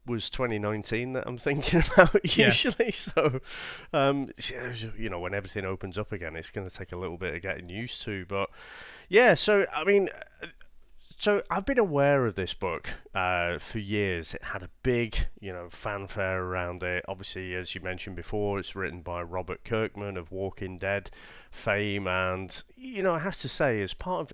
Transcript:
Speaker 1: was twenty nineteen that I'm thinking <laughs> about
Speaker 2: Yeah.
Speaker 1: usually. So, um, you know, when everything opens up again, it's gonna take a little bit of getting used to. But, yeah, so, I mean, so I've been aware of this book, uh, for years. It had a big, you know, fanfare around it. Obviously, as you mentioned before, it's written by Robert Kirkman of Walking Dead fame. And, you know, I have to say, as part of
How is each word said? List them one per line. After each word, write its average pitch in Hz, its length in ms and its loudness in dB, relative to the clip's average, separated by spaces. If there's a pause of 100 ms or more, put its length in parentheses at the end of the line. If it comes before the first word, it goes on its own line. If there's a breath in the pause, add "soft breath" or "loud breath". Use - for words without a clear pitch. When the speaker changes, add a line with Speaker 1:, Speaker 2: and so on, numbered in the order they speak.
Speaker 1:
was 120 240 -4
twenty 117 300 -2
nineteen 107 540 -2
that 127 120 -4
I'm 123 120 -6
thinking 147 520 4
<laughs> - 40 -2
about - 420 8
Speaker 2:
Yeah. 254 120 8
Speaker 1:
usually. 240 440 4
So, 139 480 0 (540 loud breath)
um, 139 360 2 (680)
you 110 120 -2
know, 87 100 -4
when 90 140 -2
everything 101 300 -4
opens 95 340 -4
up 104 140 -4
again, 85 240 -6
it's 82 160 -10
gonna 95 180 -8
take - 220 -12
a 90 60 -6
little 87 200 -6
bit 85 180 -4
of 85 60 -8
getting 90 280 -6
used 110 320 -8
to. 98 240 -6
But, 98 240 -2 (580 loud breath)
yeah, 208 280 8
so, 202 380 4
I 156 120 -4
mean, 196 240 6 (1040)
so 208 340 4
I've 190 160 0
been 262 140 4
aware 143 460 6
of 104 100 0
this 95 180 -2
book, 85 360 -2 (260)
uh, 87 420 2
for - 220 -8
years. 98 540 -2
It - 100 -10
had - 180 -8
a 90 80 -12 (120)
big, 120 340 2 (240)
you 95 140 -10
know, 87 160 -10
fanfare 98 760 -4
around 90 400 -4
it. 90 240 -2
Obviously, 92 480 -8
as 90 180 -6
you 95 60 -8
mentioned 92 380 -8
before, 101 420 -2
it's - 160 -8
written 90 260 -6
by 87 200 -6
Robert 90 420 -6
Kirkman 101 540 -2
of 85 160 -10
Walking 95 440 -6
Dead 98 340 -2 (380 loud breath)
fame. 101 580 -2
And, 92 540 -2 (140)
you 254 280 -8
know, 180 100 2
I 160 60 0
have 180 180 -6
to 135 100 -6
say, 123 340 2
as 95 120 -4
part 180 260 -4
of 156 140 -10